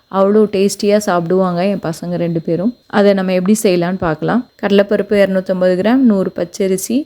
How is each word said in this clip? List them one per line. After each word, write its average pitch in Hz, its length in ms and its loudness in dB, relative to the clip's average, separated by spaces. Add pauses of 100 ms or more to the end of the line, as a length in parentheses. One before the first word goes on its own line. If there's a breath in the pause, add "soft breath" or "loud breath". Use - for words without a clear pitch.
(120)
அவ்வளோ 196 340 2
டேஸ்டியா 202 520 0
சாப்பிடுவாங்க 180 680 0
என் 202 120 -2
பசங்க 170 360 -6
ரெண்டு 170 260 -2
பேரும். 175 360 -4 (100)
அதை 202 260 2
நம்ம 190 200 -2
எப்படி 185 300 2
செய்யலான்னு 180 340 0
பார்க்கலாம். 165 580 -2
கடலைப்பருப்பு 202 600 0
இரநூத்தம்பது 190 600 0
கிராம், 220 260 2
நூறு 190 340 2
பச்சரிசி, 190 720 -4